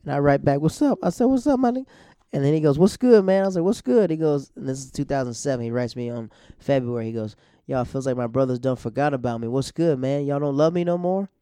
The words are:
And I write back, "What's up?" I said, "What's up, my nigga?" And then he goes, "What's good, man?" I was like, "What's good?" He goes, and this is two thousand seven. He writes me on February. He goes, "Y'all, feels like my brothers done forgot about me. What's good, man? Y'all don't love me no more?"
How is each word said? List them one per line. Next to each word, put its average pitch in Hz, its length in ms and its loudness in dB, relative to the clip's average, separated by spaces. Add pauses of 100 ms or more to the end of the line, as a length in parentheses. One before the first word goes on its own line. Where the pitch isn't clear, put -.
And 147 80 -8
I 143 80 -2
write 143 240 4
back, 143 160 2
"What's 156 220 0
up?" 277 220 2
I 180 60 2
said, 233 160 0
"What's 262 200 2
up, 277 140 2
my 254 120 2
nigga?" 262 140 -6 (480)
And 139 100 0
then 143 100 4
he 160 60 2
goes, 147 200 2
"What's 190 180 4
good, 233 260 6
man?" 190 200 2
I - 20 2
was 190 100 -2
like, 170 80 0
"What's 202 180 -2
good?" 226 280 2
He 160 80 -2
goes, 147 380 0
and 139 120 -10
this 135 120 -4
is 131 120 -16
two 143 140 -4
thousand 127 300 -4
seven. 127 280 -4
He 117 80 -6
writes 120 240 -4
me 120 140 -8
on 117 220 -10 (260)
February. 120 480 -2
He 113 60 -6
goes, 110 240 -6 (320)
"Y'all, 131 180 -2
feels 135 220 -6
like 127 100 -2
my 123 80 -4
brothers 127 320 0
done 127 180 -2
forgot 135 380 -2
about 120 280 -4
me. 117 60 -6
What's 127 240 -4
good, 160 280 0
man? 139 260 -2
Y'all 143 140 -2
don't 143 180 -2
love 160 160 4
me 175 100 0
no 175 140 0
more?" 190 320 -2 (120)